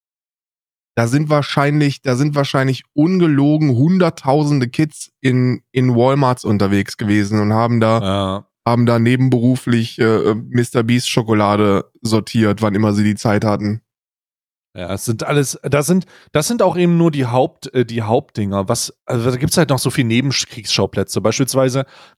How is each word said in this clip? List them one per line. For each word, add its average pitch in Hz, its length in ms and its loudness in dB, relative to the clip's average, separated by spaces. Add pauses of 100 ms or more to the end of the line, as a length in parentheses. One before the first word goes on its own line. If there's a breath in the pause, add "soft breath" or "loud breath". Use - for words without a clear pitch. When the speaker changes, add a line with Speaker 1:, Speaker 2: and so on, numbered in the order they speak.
(960)
Speaker 1:
Da 117 120 0
sind 147 220 0
wahrscheinlich, 147 720 0
da 127 140 -2
sind 147 200 0
wahrscheinlich 135 480 -2 (100)
ungelogen 151 800 2
hunderttausende 147 920 2
Kids - 420 -4 (100)
in, 127 400 0 (100)
in 127 240 0
Walmarts 127 500 2
unterwegs 101 520 0
gewesen 104 420 0
und 104 140 0
haben 117 260 0
da, 110 200 2
Speaker 2:
Ja. 98 480 -4 (180)
Speaker 1:
haben 120 200 2
da 117 140 2
nebenberuflich, 127 1000 0
äh, 110 360 2
Mister 120 480 -2
Beast 120 260 0
Schokolade 104 760 2 (160)
sortiert, 110 600 0
wann 107 140 0
immer 104 180 2
sie 104 100 0
die 104 120 0
Zeit 104 280 0
hatten. 104 380 -2 (920)
Speaker 2:
Ja, 90 180 -10
es 98 120 -8
sind 120 180 -4
alles, 147 380 -2
das 143 240 -2
sind, 180 200 0 (260 soft breath)
das 151 160 -2
sind 233 160 0
auch 175 140 2
eben 175 200 2
nur 165 140 2
die 143 140 -2
Haupt-, 127 500 -2
äh, 123 100 2
die 113 160 -6
Hauptdinger. 104 680 -2
Was, - 220 -4 (140)
also 123 240 -2
da 127 80 -2
gibt's 143 200 -2
halt 165 120 2
noch 135 80 0
so 127 140 -4
viel 139 140 -2
Nebenkriegsschauplätze. 113 1160 -2
Beispielsweise, 131 640 0 (320 loud breath)